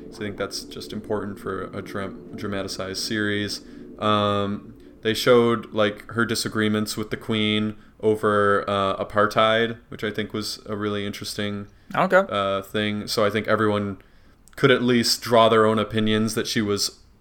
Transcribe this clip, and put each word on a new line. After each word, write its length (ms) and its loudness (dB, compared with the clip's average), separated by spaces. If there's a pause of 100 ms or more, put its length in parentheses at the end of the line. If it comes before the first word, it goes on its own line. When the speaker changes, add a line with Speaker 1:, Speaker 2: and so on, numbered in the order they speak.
Speaker 1:
So 80 -18
I 20 -18
think 180 -8
that's 260 -8
just 280 -14
important 480 -6
for 340 -8
a 80 -8
dram-, 540 -10
dramatized 680 -6
series. 580 -2 (380)
Um, 760 0 (300)
they 100 0
showed, 580 4
like, 420 -2
her 120 0
disagreements 720 -2
with 140 -6
the 60 -4
Queen 580 -2 (260)
over, 680 4
uh, 360 0
apartheid, 760 2 (120)
which 140 -10
I 60 -2
think 240 -6
was 320 -6
a 100 -6
really 300 -4
interesting 640 -6 (280)
Speaker 2:
Okay. 320 4
Speaker 1:
uh, 360 -2
thing. 440 -4
So 160 0
I 60 4
think 180 -2
everyone 500 0 (580)
could 160 4
at 100 4
least 400 2
draw 260 6
their 200 6
own 100 2
opinions 560 0
that 140 -2
she 140 0
was 380 -2 (220)